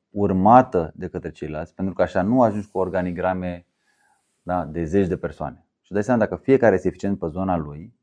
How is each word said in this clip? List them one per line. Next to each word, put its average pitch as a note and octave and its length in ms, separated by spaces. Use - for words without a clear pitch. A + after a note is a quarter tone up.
urmată G2+ 880
de F2+ 120
către E2 240
ceilalți, D#2 440
pentru F#2+ 180
că - 80
așa F#2 200
nu A#2 200
ajungi G#2 260
cu - 100
organigrame, F2+ 880
da, F2 240
de D#2+ 180
zeci F#2 240
de E2+ 100
persoane. D2 480
Și - 100
dai G#2 120
seama, A#2+ 160
dacă G2+ 160
fiecare A#2+ 400
este F#2 120
eficient G2 320
pe E2+ 80
zona F2+ 300
lui, D#2 460